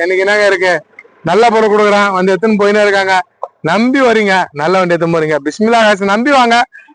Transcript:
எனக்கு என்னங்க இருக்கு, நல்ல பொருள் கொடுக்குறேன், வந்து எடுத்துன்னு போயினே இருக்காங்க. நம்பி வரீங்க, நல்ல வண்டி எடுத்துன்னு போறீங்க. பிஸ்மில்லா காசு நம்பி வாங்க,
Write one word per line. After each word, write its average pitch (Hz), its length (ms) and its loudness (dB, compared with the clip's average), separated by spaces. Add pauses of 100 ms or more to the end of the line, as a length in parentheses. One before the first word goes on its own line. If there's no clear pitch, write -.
எனக்கு 185 220 -2
என்னங்க 208 260 0
இருக்கு, 185 220 0 (580)
நல்ல 196 120 2 (120)
பொருள் 220 200 2
கொடுக்குறேன், 208 420 2
வந்து 190 160 0
எடுத்துன்னு 202 300 0
போயினே 208 240 2
இருக்காங்க. 196 280 0 (560)
நம்பி 247 380 0
வரீங்க, 214 260 0 (280)
நல்ல 170 180 0
வண்டி 175 140 0
எடுத்துன்னு 165 240 -2
போறீங்க. 156 280 -2
பிஸ்மில்லா 220 400 0
காசு 196 260 0
நம்பி 240 260 -2
வாங்க, 233 200 2 (360)